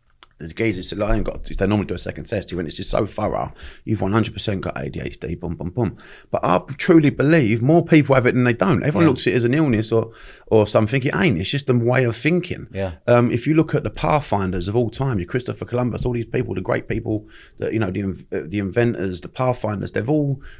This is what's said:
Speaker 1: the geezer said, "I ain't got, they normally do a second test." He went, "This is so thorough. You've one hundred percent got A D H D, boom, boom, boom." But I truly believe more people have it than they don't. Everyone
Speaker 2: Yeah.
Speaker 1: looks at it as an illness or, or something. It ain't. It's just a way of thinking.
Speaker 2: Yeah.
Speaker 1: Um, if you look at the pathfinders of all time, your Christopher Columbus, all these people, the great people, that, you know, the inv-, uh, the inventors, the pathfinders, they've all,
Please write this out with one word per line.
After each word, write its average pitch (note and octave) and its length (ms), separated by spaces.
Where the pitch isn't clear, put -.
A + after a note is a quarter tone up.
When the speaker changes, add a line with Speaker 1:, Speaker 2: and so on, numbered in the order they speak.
Speaker 1:
the D#2+ 100
geezer F#2 340
said, F#2 180
"I G#2+ 160
ain't G2+ 80
got, - 200
they - 220
normally G2+ 200
do F#2 80
a E2 40
second F2 260
test." G2 260
He F2+ 60
went, E2+ 120
"This - 100
is - 120
so - 160
thorough. F#2 480
You've G#2 160
one G2 100
hundred A2 220
percent F#2+ 260
got - 180
A C#2+ 120
D - 100
H - 180
D, - 160
boom, E2+ 200
boom, F2 160
boom." A2 260
But - 140
I F3 140
truly D#3+ 320
believe C3 540
more D#3+ 200
people D3+ 340
have B2 100
it A#2+ 80
than B2 100
they A#2+ 80
don't. D#3 300
Everyone D#3+ 220
Speaker 2:
Yeah. D#3+ 40
Speaker 1:
looks B2+ 180
at A2+ 60
it F#2+ 40
as A#2 80
an A#2+ 100
illness B2+ 380
or, A2+ 180
or G#2+ 180
something. A#2 360
It C3 140
ain't. D#3+ 240
It's G2 80
just C#3+ 220
a - 20
way B2 320
of A2+ 120
thinking. - 540
Speaker 2:
Yeah. F#2+ 260
Speaker 1:
Um, A#2+ 260
if A#2+ 140
you D#3 80
look D#3 200
at - 80
the G#2 60
pathfinders F#2+ 800
of G#2 80
all A#2+ 140
time, C3 280
your E2+ 80
Christopher A2+ 380
Columbus, A#2+ 400
all B2 80
these A#2+ 140
people, A2 280
the G2 60
great - 260
people, G#2+ 400
that, - 160
you A2 60
know, G2+ 120
the G2 120
inv-, F#2+ 280
uh, F2+ 160
the F#2 120
inventors, G2 640
the - 80
pathfinders, G#2+ 640
they've A2 180
all, C#3+ 320